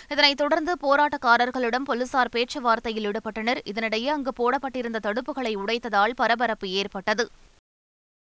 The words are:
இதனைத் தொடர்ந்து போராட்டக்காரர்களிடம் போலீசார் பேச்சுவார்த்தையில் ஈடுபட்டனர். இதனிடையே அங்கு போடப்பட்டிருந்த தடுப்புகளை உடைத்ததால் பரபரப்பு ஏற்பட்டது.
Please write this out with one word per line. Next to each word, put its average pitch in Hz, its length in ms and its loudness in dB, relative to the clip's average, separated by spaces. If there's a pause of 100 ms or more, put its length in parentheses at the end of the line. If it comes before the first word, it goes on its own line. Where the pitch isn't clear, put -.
இதனைத் 285 280 4
தொடர்ந்து 311 460 0
போராட்டக்காரர்களிடம் 254 1040 2
போலீசார் 247 520 0
பேச்சுவார்த்தையில் 233 720 -2
ஈடுபட்டனர். 220 540 -4
இதனிடையே 220 420 -4
அங்கு 277 260 -2
போடப்பட்டிருந்த 247 720 -2
தடுப்புகளை 247 520 -4
உடைத்ததால் 214 600 0
பரபரப்பு 226 520 0
ஏற்பட்டது. 196 600 -2 (920)